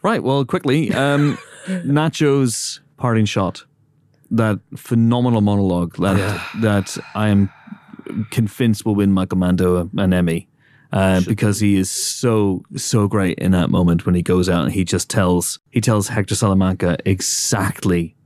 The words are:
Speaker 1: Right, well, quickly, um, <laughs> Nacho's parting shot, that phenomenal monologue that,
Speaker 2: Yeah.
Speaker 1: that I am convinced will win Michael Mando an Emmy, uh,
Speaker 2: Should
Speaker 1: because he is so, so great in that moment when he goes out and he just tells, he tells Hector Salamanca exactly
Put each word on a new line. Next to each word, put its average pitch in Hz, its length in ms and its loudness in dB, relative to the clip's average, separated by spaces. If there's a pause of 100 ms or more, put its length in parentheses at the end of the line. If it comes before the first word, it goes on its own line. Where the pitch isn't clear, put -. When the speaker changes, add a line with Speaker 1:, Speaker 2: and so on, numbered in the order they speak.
Speaker 1:
Right, 247 180 0
well, 135 240 0
quickly, 151 480 0
um, 143 460 0 (260)
<laughs> - 20 -10 (160)
Nacho's 139 960 0 (180)
parting 110 280 2
shot, 95 380 -4 (680)
that 110 300 0 (160)
phenomenal 120 640 2
monologue 95 560 0
that, 95 200 2
Speaker 2:
Yeah. 95 260 -4 (180)
Speaker 1:
that 101 340 0 (200)
I 107 140 0
am 101 200 2 (840)
convinced 113 540 0
will 107 100 2
win 101 160 2
Michael 92 260 0
Mando 90 600 2
an 95 160 2
Emmy, 85 340 0 (440)
uh, 95 280 2
Speaker 2:
Should 92 100 0
Speaker 1:
because 104 300 0
he 101 160 2
is 95 140 0
so, 104 760 -2 (120)
so 104 320 0
great 98 320 0
in 92 120 0
that 90 180 2
moment 87 360 2
when 90 100 2
he 87 60 0
goes 90 280 0
out 87 160 0
and 85 80 0
he 95 100 0
just - 260 -2
tells, 90 500 0 (120)
he 120 100 0
tells 104 260 0
Hector 104 280 -4
Salamanca 95 680 0
exactly 95 1120 -2 (100)